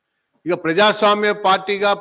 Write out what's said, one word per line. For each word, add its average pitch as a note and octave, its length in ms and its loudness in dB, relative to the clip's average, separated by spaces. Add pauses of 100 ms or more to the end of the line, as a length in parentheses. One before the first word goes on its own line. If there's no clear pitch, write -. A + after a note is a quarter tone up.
(460)
ఇక E3+ 200 -4
ప్రజాస్వామ్య G#3 680 2 (160)
పార్టీగా, G3 420 0 (100)